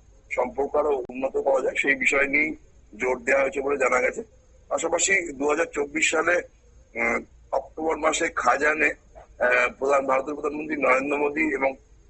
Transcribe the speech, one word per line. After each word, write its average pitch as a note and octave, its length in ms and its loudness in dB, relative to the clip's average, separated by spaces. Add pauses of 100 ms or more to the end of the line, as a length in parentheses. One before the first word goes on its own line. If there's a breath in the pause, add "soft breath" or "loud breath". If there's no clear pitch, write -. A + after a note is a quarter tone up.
(300)
সম্পর্ক B2+ 460 -2
আরো D3 320 2
উন্নত C3+ 280 -6
করা C3+ 260 2
যায় C#3+ 120 -2
সেই C#3+ 200 2
বিষয় C#3 320 2
নিয়ে D3+ 280 -2 (420)
জোর B2+ 260 -2
দেওয়া C3+ 200 2
হয়েছে C3+ 180 -2
বলে C#3 180 0
জানা B2+ 220 2
গেছে। B2+ 220 -2 (460)
পাশাপাশি E3 640 0
দু C#3 160 -2
হাজার D#3+ 240 2
চব্বিশ D3 380 -2
সালে, E3 320 2 (520)
উম, A#2 300 -2 (280)
অক্টোবর D#3 440 -4
মাসে D#3 380 0
খাজানে, D3 600 2 (440)
আহ, B2 300 4 (100)
প্রধান, C3+ 280 2
ভারতের C3 280 0
প্রধানমন্ত্রী D3 420 -6
নরেন্দ্র C3+ 420 2
মোদী D3 360 0
এবং C3+ 200 0 (360)